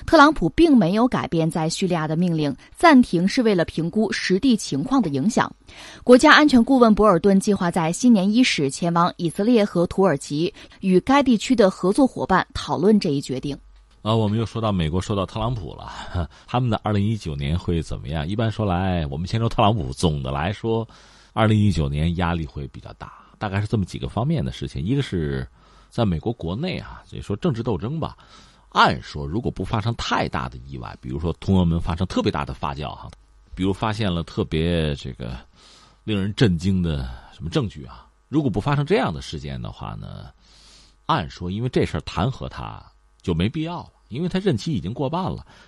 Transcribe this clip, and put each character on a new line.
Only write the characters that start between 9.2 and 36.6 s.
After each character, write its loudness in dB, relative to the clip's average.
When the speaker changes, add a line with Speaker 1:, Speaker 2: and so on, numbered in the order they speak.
Speaker 1:
色 -4
列 4
和 0
土 0
耳 4
其， -4
与 2
该 4
地 4
区 -2
的 6
合 -2
作 4
伙 -2
伴 2
讨 -6
论 4
这 0
一 -2
决 -8
定。 -8
Speaker 2:
啊， 0
我 2
们 0
又 -2
说 -8
到 0
美 0
国， -2
说 -4
到 -2
特 -12
朗 -2
普 -8
了， -8
<laughs> -20
他 -2
们 0
的 0
二 0
零 2
一 0
九 -8
年 -2
会 -2
怎 -8
么 -12
样？ -4
一 -4
般 0
说 -4
来， 0
我 -6
们 -4
先 -4
说 0
特 -2
朗 4
普， -4
总 0
的 -6
来 -4
说， -4
二 2
零 4
一 4
九 0
年 0
压 0
力 -4
会 -12
比 -18
较 -18
大， -18
大 -8
概 -2
是 -2
这 -2
么 0
几 -8
个 -8
方 -4
面 -2
的 -6
事 -10
情。 -10
一 -2
个 0
是 -4
在 -2
美 0
国 -6
国 -8
内 -6
啊， -16
所 -16
以 -12
说 -8
政 0
治 -6
斗 -2
争 -8
吧， -8
按 2
说 -10
如 -4
果 -2
不 -8
发 -2
生 -4
太 -4
大 -6
的 -14
意 -14
外， -14
比 -14
如 -6
说 -2
通 2
俄 6
门 2
发 -2
生 -2
特 -2
别 0
大 -4
的 -10
发 -6
酵 -10
哈， -16
比 -2
如 0
发 -2
现 -2
了 -2
特 -4
别 0
这 -12
个 -12
令 -4
人 -4
震 4
惊 0